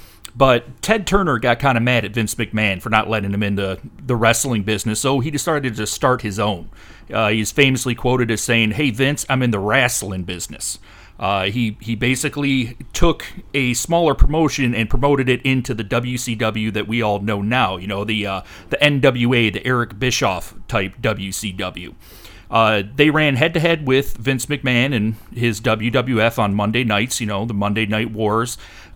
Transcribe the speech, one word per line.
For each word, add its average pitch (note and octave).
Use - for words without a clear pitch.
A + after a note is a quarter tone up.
But B2+
Ted G#3+
Turner F3
got A#2+
kinda B2+
mad A#2+
at G2
Vince A2
McMahon G#2+
for A2
not A2
letting G2+
him G#2
into G2
the B2
wrestling A2+
business, G#2+
so C3+
he C3+
decided C#3+
to G#2+
start B2+
his G#2
own. G2+
Uh, G#2+
he's A2
famously C3
quoted B2
as A2
saying, A2+
"Hey, C3+
Vince, C3+
I'm C3
in B2
the G#2
wrestling G#2
business." -
Uh, G2
he, A2
he A2+
basically C3
took -
a B2+
smaller E3+
promotion C#3
and A2
promoted C#3
it B2
into C3
the G#2+
W A#2+
C A#2
W A2
that G#2
we A#2
all G#2
know G2+
now, G#2+
you F#2
know, G2+
the, G#2
uh, F#2+
the -
N C#3+
W B2
A, A#2
the F#2+
Eric A#2+
Bischoff A2+
type G2+
W G2
C F#2+
W. F#2
Uh, A2
they D3
ran D3
head-to-head D#3+
with C3+
Vince B2+
McMahon C3
and G#2+
his A#2
W A2+
W B2
F A2+
on G2+
Monday G#2+
nights, A2
you A2
know, G#2
the A#2
Monday G#2
Night A2
Wars, A2